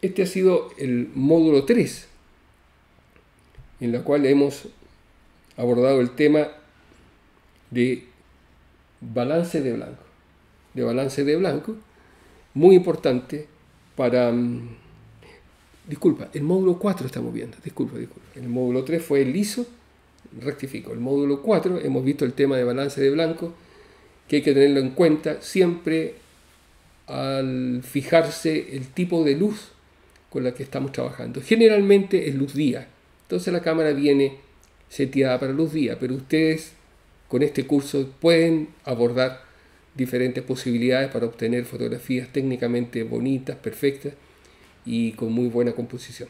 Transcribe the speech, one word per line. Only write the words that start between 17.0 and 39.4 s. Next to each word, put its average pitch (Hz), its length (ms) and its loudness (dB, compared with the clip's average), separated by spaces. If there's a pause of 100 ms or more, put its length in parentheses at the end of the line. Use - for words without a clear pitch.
estamos 120 280 -8
viendo, 113 300 -12
disculpa, - 340 -8
disculpa. - 380 -16
En 123 80 -14
el 123 60 -10
módulo 127 340 -2
tres 165 200 -4
fue 139 180 2
el 131 120 0
liso, 208 320 -2 (760)
rectifico. 135 520 -10
El 117 60 -10
módulo 143 420 0
cuatro 180 380 2
hemos 135 240 -2
visto 135 220 0
el 120 80 -2
tema 139 240 2
de 123 60 0
balance 139 380 -2
de 135 80 4
blanco, 165 440 -2 (720)
que 147 100 0
hay 139 40 2
que 143 120 2
tenerlo 139 260 6
en 131 120 -2
cuenta 156 500 2
siempre 170 720 0 (920)
al 131 760 -4
fijarse 156 920 0
el 131 120 -10
tipo 175 360 -2
de 143 120 4
luz 208 360 -4 (580)
con 131 140 -6
la 127 100 -2
que 139 100 -10
estamos 139 280 -6
trabajando. 123 500 -8
Generalmente 202 880 4
es 139 80 -4
luz 135 180 -2
día, 139 340 -2 (360)
entonces 180 300 -4
la 175 80 -2
cámara 160 320 0
viene 139 440 2 (520)
seteada 131 500 0
para 135 140 -4
luz 151 200 0
día, 127 260 -2
pero 127 160 -4
ustedes 160 580 0 (540)
con 127 160 0
este 143 220 -2
curso 139 440 0 (100)
pueden 165 500 2 (140)
abordar 127 600 -2 (520)